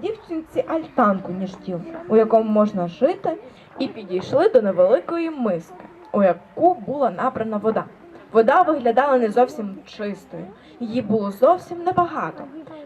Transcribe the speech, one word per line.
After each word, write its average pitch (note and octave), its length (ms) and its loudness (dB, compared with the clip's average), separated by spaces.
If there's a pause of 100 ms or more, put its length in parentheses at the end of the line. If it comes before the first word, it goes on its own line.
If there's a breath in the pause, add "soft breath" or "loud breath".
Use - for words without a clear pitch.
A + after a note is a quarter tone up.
дівчинці E4+ 680 -8
альтанку, G#3 640 -2
ніж F#3 240 -8
дім, F3 280 -10 (240)
у A3 80 4
якому A3 340 4
можна G#3 380 0
жити, D#4+ 480 -2 (420 loud breath)
і C4 100 -4
підійшли G#3 600 -2
до B3 140 6
невеликої B3+ 680 2
миски, A3 540 -4 (280)
у G3+ 100 2
яку A#3 520 2
була B3 360 -2
набрана G#3 460 -4
вода. G#3 280 -2 (480 loud breath)
Вода A3+ 300 4
виглядала C4 560 2
не A3+ 120 0
зовсім G#3+ 540 0
чистою, F#3 600 -12 (360 loud breath)
її A#3+ 220 -4
було G3+ 280 0
зовсім E4+ 520 2
небагато. D#4+ 600 -2 (420)